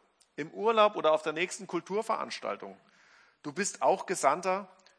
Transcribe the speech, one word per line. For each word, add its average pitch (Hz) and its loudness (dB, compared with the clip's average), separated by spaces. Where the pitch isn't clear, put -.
im 156 -8
Urlaub 208 4
oder 156 4
auf 156 2
der 156 -2
nächsten 180 -6
Kulturveranstaltung. 127 -6
Du 147 -10
bist 185 -6
auch 170 4
Gesandter, 185 0